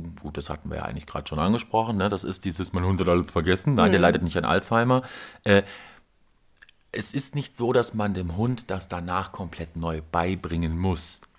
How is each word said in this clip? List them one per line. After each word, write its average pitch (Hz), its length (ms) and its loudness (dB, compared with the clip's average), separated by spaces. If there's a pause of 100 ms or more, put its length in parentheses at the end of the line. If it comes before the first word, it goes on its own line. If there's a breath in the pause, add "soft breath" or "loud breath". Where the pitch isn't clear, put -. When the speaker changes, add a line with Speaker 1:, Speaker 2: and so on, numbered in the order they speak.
(220)
Speaker 1:
gut, 71 160 -10
das - 120 -8
hatten 76 200 -8
wir 76 80 -6
ja 76 80 -6
eigentlich - 220 -8
gerade - 200 -8
schon 76 120 -4
angesprochen, 113 580 0
ne? 95 100 2
Das 101 160 -2
ist - 220 -6
dieses, 90 260 -4
mein 90 140 0
Hund 95 160 2
hat 87 60 2
alles 87 240 4
vergessen. 92 420 2
Nein, 95 180 6
der 98 80 6
Speaker 2:
Mhm. 87 40 4
Speaker 1:
leidet 85 200 4
nicht 90 140 -2
an 82 80 0
Alzheimer. 117 560 2 (420 loud breath)
Äh, 101 200 6 (1300 loud breath)
es - 220 -2
ist 139 220 -2
nicht - 220 -6
so, 120 160 2
dass 120 220 4
man 104 180 0
dem 90 240 -4
Hund 120 320 0
das 95 200 -6
danach 90 420 -4
komplett 82 440 -10
neu 82 260 -4 (100)
beibringen 85 680 -2
muss. 90 440 -2 (180)